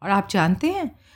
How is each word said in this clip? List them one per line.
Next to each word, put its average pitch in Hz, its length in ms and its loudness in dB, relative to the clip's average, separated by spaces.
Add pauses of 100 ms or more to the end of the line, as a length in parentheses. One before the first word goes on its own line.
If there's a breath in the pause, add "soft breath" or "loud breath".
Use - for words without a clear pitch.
और 190 80 -6
आप 196 200 0
जानते 185 400 2
हैं, 370 280 -6 (180 soft breath)